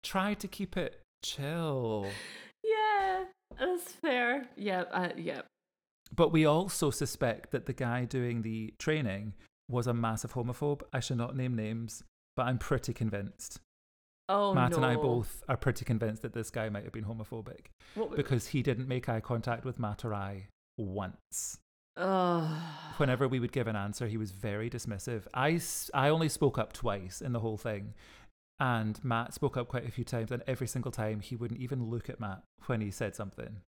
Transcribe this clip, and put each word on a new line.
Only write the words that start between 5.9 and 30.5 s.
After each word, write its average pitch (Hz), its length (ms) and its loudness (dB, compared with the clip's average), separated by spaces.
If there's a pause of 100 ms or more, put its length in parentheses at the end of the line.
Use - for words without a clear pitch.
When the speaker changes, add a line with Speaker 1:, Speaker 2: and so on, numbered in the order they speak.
Speaker 1:
But 165 160 6
we 156 140 8
also 156 460 4
suspect - 600 -2
that 131 140 -2
the 127 80 -4
guy 123 320 0
doing 120 380 -2
the 110 340 -6
training 107 560 0 (340)
was 123 200 0
a 120 60 2
massive 113 400 0
homophobe. 131 500 -2 (100)
I 127 60 2
shall 123 180 0
not 120 180 -2
name 127 200 0
names, 113 480 -4 (320)
but 131 80 2
I'm 123 160 2
pretty 127 340 0
convinced. - 680 -4 (680)
Speaker 2:
Oh, 202 260 6
Speaker 1:
Matt - 200 6
and 135 100 6
I 127 100 6
Speaker 2:
no. 113 60 2
Speaker 1:
both 123 460 2
are 131 100 2
pretty - 280 0
convinced 110 380 0
that 117 100 -6
this 113 160 -4
guy 110 200 -2
might 104 140 -4
have 107 100 -10
been 110 120 -6
homophobic 113 600 -8 (260)
Speaker 2:
What 214 120 -2
w- - 120 -6
Speaker 1:
because 131 300 2
he 131 160 2
didn't 127 240 0
make 127 200 -2
eye 113 120 0
contact 117 460 -2
with 127 120 -4
Matt 104 260 -4
or 110 120 -2
I 98 320 -6 (300)
once. - 840 -6 (380)
Speaker 2:
Ugh. 175 600 4 (400)
Speaker 1:
Whenever 131 300 4
we 127 120 2
would 120 120 0
give 120 160 0
an 110 80 0
answer, 104 320 -2
he 110 100 -2
was 107 140 -2
very 104 380 -4
dismissive. 113 640 -6
I 143 200 4
s-, - 400 -2
I 139 160 6
only 160 200 4
spoke - 280 4
up 113 160 -2
twice 98 480 -2
in 127 120 0
the 117 60 2
whole 110 180 -2
thing, 107 360 -6 (680)
and 113 440 2
Matt 117 320 0
spoke 135 220 0
up 120 100 -2
quite 123 200 -4
a 117 40 -4
few 120 120 -4
times, 113 280 -2
and 120 160 -4
every 127 200 0